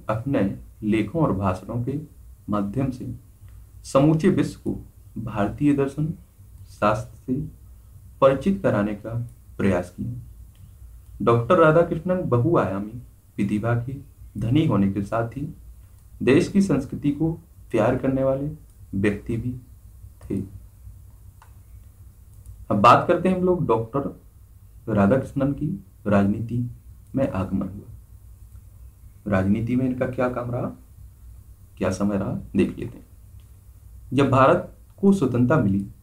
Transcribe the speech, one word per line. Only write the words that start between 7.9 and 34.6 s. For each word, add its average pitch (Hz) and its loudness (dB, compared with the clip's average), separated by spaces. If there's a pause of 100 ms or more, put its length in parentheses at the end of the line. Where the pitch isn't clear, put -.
परिचित 135 2
कराने 104 0
का 113 -12 (440)
प्रयास 95 0
किया। - -12
डॉक्टर 120 4
राधाकृष्णन 170 4
बहुआयामी 117 0 (360)
प्रतिभा 107 0
के 120 -4 (480)
धनी 135 2
होने 98 2
के 101 -4
साथ 117 -4
ही 147 -8 (760)
देश 135 4
की 196 2
संस्कृति - 0
को 160 -2 (380)
प्यार 117 2
करने 131 0
वाले 139 -2 (460)
व्यक्ति 101 0
भी 120 -4 (680)
थे। - -6 (2250)
अब - 2
बात - 8
करते 175 2
हैं 185 2
हम 180 -2
लोग 180 2
डॉक्टर - -2 (760)
राधाकृष्णन 131 2
की 151 -4 (380)
राजनीति 104 0 (580)
में 135 0
आगमन 95 -4
हुआ। - -14 (1400)
राजनीति 104 0
में 127 2
इनका 123 -2
क्या 123 -2
काम 123 -6
रहा, 123 -4 (1080)
क्या 92 0
समय 101 -2
रहा, 110 -4 (180)
देख - 0
लेते - -12
हैं। - -20 (1080)
जब 131 2
भारत 135 4 (260)